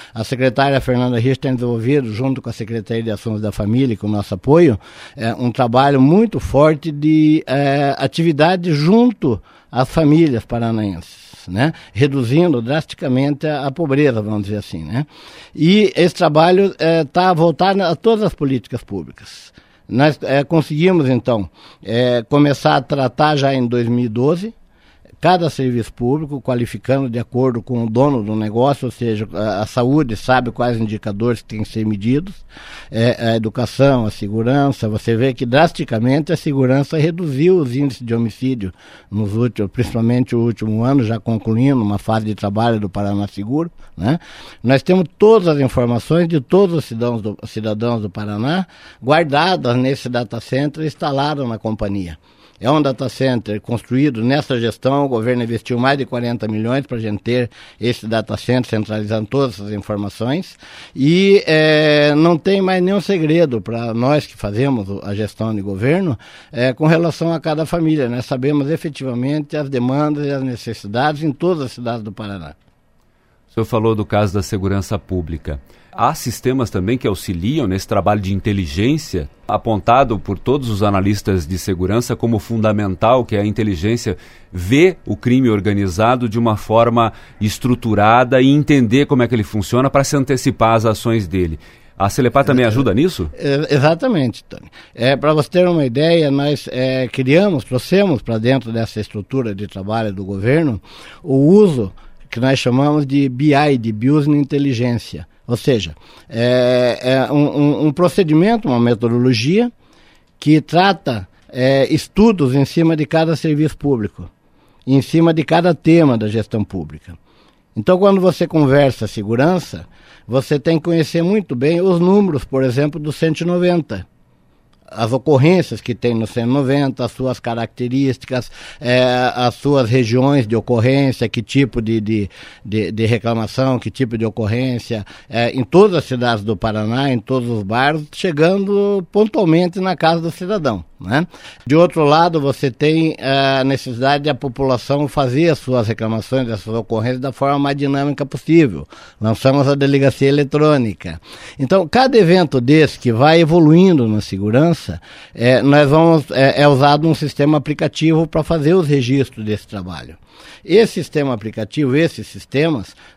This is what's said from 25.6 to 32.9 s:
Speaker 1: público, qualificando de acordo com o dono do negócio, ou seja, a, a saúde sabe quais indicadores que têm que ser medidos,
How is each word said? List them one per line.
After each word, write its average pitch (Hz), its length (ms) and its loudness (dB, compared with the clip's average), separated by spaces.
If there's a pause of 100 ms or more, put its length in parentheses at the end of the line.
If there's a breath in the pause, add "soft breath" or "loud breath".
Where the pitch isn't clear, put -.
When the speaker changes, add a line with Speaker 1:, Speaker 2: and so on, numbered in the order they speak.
Speaker 1:
público, 139 480 -4
qualificando 123 680 -2
de 117 80 -6
acordo 123 420 -2
com 120 240 -4
o 113 60 -4
dono 127 320 2
do 107 140 -4
negócio, 117 500 0
ou 120 60 -6
seja, 110 420 -4
a, 101 280 -4
a 107 40 -4
saúde 127 500 0
sabe 127 360 0
quais 120 260 -2
indicadores 110 640 -4
que - 60 -20
têm 107 160 -8
que - 60 -10
ser 110 140 -6
medidos, 117 520 -2 (560 loud breath)